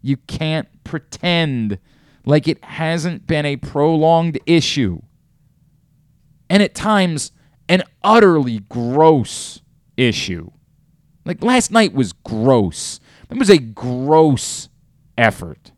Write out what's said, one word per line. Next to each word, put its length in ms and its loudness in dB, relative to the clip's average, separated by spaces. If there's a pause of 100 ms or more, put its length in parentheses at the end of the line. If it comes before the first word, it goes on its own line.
You 160 -4
can't 500 -6 (160)
pretend 920 -4 (480)
like 220 2
it 140 -4
hasn't 640 -6
been 200 -2
a 100 -4
prolonged 880 0
issue. 560 0 (1500)
And 120 6
at 120 -2
times, 580 -2 (340)
an 160 2 (220)
utterly 540 4 (100)
gross 920 0 (340)
issue. 540 -2 (760)
Like, 180 -8
last 280 0
night 240 2
was 180 -2
gross. 880 -2 (280)
That 100 -8
was 120 0
a 80 8
gross 1080 0 (480)
effort. 600 -4